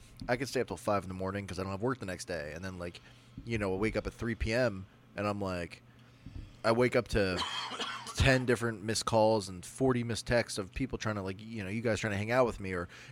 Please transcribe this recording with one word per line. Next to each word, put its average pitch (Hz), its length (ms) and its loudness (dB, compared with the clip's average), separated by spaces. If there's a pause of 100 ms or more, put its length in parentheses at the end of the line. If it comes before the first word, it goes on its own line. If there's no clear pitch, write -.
(280)
I 123 80 2
can 131 100 -2
stay 127 140 0
up 113 60 0
till 92 100 -4
five 101 280 2
in 92 40 -10
the 92 60 -8
morning 95 320 -4
'cause 92 120 -6
I 95 40 -2
don't 95 100 -4
have 95 80 -4
work 123 180 -2
the - 80 -10
next 90 200 -8
day." 76 280 -6
And 85 100 -10
then, 92 140 -8
like, 87 220 -10 (460)
you 117 100 -2
know, 101 160 0
I 95 60 0
wake 107 180 0
up 104 100 0
at 95 60 -4
three 113 220 -4
P 110 180 -2
M 110 320 0 (320)
and 101 100 -2
I'm 101 140 -2
like, 90 400 -4 (840)
I 113 100 4
wake 120 220 4
up 123 140 2
to 98 340 2 (360)
<coughs> - 380 -8
ten 131 280 6
different 113 400 2
missed 110 220 0
calls 107 420 6
and 90 160 -10
forty 127 400 2
missed 117 220 -4
texts 120 320 2
of 95 160 -6
people 123 240 -2
trying 107 160 -2
to, 101 80 -4
like, 95 180 -4
you 110 240 -8
know, 92 60 -6
you 113 100 -2
guys 110 200 2
trying 107 120 0
to 98 60 0
hang 107 120 -2
out 127 140 6
with 107 160 0
me 95 140 -6
or 87 120 -2 (240)